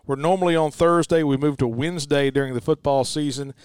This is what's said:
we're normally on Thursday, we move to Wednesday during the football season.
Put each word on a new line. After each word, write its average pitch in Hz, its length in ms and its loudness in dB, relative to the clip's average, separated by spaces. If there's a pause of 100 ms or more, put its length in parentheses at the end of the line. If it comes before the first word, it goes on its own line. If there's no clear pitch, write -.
we're 139 100 -4
normally 175 400 0
on 156 140 0
Thursday, 170 520 2
we 139 140 0
move 143 220 -2
to 131 80 0
Wednesday 143 640 -2
during 135 240 2
the 120 80 -4
football 143 420 0
season. 139 480 -6 (120)